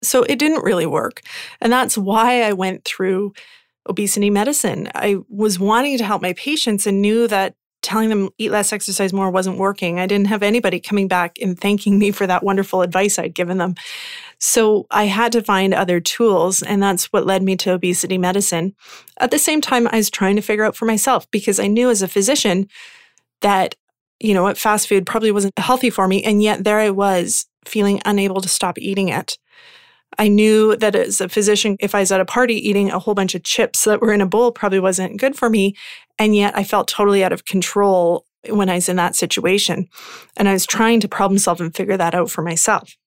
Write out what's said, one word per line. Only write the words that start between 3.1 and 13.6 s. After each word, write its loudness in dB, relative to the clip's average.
obesity -2
medicine. -2
I -2
was -2
wanting 2
to -2
help -2
my -4
patients -4
and 0
knew 2
that -2
telling 0
them, 0
"Eat -4
less, 0
exercise -4
more," -2
wasn't -2
working. -2
I -2
didn't 2
have 0
anybody 0
coming -2
back -2
and -4
thanking 2
me 2
for -2
that 0
wonderful 0
advice 0
I'd -6
given -4
them. -2